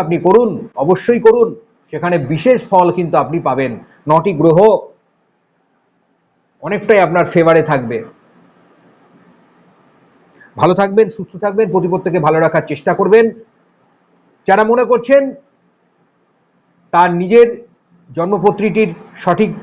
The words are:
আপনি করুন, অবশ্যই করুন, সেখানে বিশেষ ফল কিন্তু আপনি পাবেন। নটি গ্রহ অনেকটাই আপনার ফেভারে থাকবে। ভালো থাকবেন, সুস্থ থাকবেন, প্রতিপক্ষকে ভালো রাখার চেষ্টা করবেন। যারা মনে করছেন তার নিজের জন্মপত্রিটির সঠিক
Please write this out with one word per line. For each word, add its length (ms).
আপনি 140
করুন, 220
অবশ্যই 440
করুন, 200
সেখানে 260
বিশেষ 280
ফল 180
কিন্তু 260
আপনি 140
পাবেন। 240
নটি 280
গ্রহ 200
অনেকটাই 420
আপনার 280
ফেভারে 380
থাকবে। 260
ভালো 220
থাকবেন, 340
সুস্থ 180
থাকবেন, 280
প্রতিপক্ষকে 540
ভালো 180
রাখার 260
চেষ্টা 280
করবেন। 260
যারা 240
মনে 200
করছেন 300
তার 160
নিজের 260
জন্মপত্রিটির 800
সঠিক 260